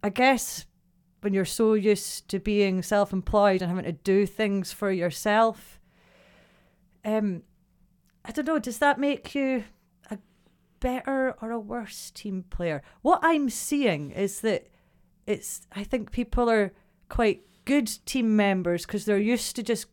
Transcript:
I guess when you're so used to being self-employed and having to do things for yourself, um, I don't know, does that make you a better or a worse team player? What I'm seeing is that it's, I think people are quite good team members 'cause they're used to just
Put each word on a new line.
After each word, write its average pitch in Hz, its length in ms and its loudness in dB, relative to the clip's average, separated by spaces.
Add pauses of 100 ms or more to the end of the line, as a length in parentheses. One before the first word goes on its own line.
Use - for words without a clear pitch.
I 202 80 -2
guess 254 560 0 (560)
when 202 100 0
you're 190 140 2
so 220 260 2
used 208 560 0
to 196 100 -2
being 196 440 2
self-employed 202 800 2
and 175 80 -2
having 180 160 -4
to 165 60 -4
do 196 340 2
things 196 440 -2
for 196 220 -2
yourself, 208 880 0 (1200)
um, 214 380 -2 (800)
I - 80 -14
don't 294 140 -2
know, 311 120 2
does 233 200 -6
that 285 220 2
make 277 340 -2
you 262 300 0 (460)
a 208 80 -10 (600)
better 262 600 -2
or 226 120 -8
a 233 60 -6
worse 214 520 -10
team 190 400 -8
player? 160 320 -4 (180)
What 320 220 2
I'm 311 260 2
seeing 202 640 -2
is 196 300 -4
that 214 280 -2 (580)
it's, - 460 -6
I 202 120 -8
think 220 260 -4
people 240 400 0
are 214 220 2 (360)
quite 220 340 0 (220)
good 269 220 2 (180)
team 226 320 2
members 185 480 2
'cause 202 200 -6
they're 208 140 2
used 233 380 0
to 240 60 -6
just 220 300 -2